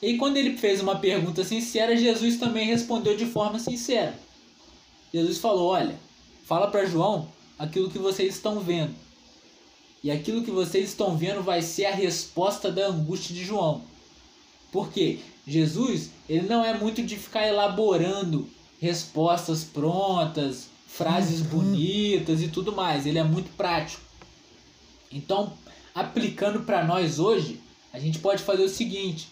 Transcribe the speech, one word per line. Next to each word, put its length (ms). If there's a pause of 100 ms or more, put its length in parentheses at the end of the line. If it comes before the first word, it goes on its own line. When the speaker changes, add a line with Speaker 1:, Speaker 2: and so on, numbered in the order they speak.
Speaker 1:
E 160
quando 180
ele 220
fez 240
uma 140
pergunta 480
sincera, 520
Jesus 400
também 300
respondeu 500
de 80
forma 340
sincera. 600 (920)
Jesus 280
falou: 300
"Olha, 300 (460)
fala 260
pra 140
João 420 (320)
aquilo 320
que 80
vocês 360
estão 260
vendo. 340 (1080)
E 80
aquilo 340
que 60
vocês 400
estão 260
vendo 260
vai 200
ser 240
a 80
resposta 760
da 160
angústia 480
de 80
João." 400 (880)
Por 220
quê? 280 (260)
Jesus, 640 (180)
ele 200
não 160
é 120
muito 260
de 140
ficar 300
elaborando 1000 (320)
respostas 840
prontas, 1040 (180)
frases 540
Speaker 2:
Uhum. 60
Speaker 1:
bonitas 960
e 60
tudo 240
mais. 340
Ele 120
é 60
muito 320
prático. 460 (1120)
Então, 400 (420)
aplicando 680
pra 200
nós 340
hoje, 420 (320)
a 60
gente 200
pode 240
fazer 200
o 60
seguinte. 640